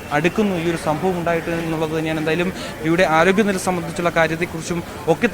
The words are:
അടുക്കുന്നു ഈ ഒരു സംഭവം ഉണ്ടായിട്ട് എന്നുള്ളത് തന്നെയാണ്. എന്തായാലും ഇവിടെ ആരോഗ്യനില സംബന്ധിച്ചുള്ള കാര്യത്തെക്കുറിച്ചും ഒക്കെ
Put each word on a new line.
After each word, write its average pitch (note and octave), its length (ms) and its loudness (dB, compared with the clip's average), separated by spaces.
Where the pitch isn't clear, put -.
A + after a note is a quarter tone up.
അടുക്കുന്നു F3+ 440 2
ഈ E3 140 -2
ഒരു E3 140 -2
സംഭവം E3+ 340 0
ഉണ്ടായിട്ട് E3 320 -2
എന്നുള്ളത് D#3+ 480 -2
തന്നെയാണ്. D#3+ 220 -2
എന്തായാലും E3+ 320 0
ഇവിടെ E3+ 300 4
ആരോഗ്യനില F#3 480 4
സംബന്ധിച്ചുള്ള E3+ 520 -2
കാര്യത്തെക്കുറിച്ചും E3 720 -2
ഒക്കെ E3 260 2